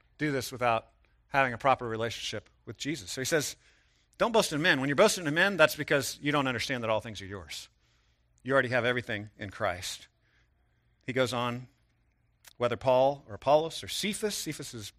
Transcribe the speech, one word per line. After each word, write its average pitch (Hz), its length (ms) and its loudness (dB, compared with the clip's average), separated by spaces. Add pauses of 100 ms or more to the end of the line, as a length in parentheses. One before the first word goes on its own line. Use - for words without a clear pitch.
(180)
do 151 140 -2
this 135 200 -4
without 117 360 0 (420)
having 135 240 2
a 113 40 -6
proper 127 300 4
relationship 110 640 -6 (160)
with 113 120 -14
Jesus. 135 340 -8
So 131 100 -6
he 131 40 -4
says, - 320 0 (600)
"Don't 220 140 0
boast 214 220 4
in 147 80 -2
men." 160 180 4
When 135 100 -2
you're 143 60 -2
boasting 190 320 4
in 143 60 0
men, 185 240 2
that's 156 180 6
because 143 460 0
you 143 100 0
don't 143 160 2
understand 123 360 -4
that 113 60 0
all 107 120 0
things 104 200 -12
are 98 40 -12
yours. 92 420 -12 (760)
You 127 100 -2
already 127 160 4
have 120 160 2
everything 117 520 -2
in 107 120 -12
Christ. 92 580 -6 (1000)
He 127 80 -6
goes 123 200 2
on, 123 340 -4 (880)
"Whether 117 200 0
Paul 135 500 2
or 104 80 -14
Apollos 151 480 2
or 98 40 -12
Cephas," 202 480 -4
Cephas - 380 -8
is 110 240 -12